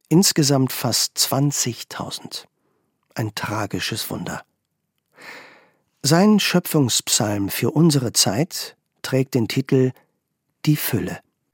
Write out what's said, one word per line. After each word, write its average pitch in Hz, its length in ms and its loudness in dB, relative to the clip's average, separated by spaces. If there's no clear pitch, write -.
insgesamt 143 640 4
fast - 440 -2
zwanzigtausend. - 1300 -4
Ein 110 200 -6
tragisches - 760 -6
Wunder. - 320 -8
Sein 190 360 4
Schöpfungspsalm 110 1080 0
für - 220 -2
unsere 143 420 2
Zeit - 640 -2
trägt 131 320 -2
den 113 140 0
Titel 131 440 2
Die 151 100 4
Fülle. 95 440 -4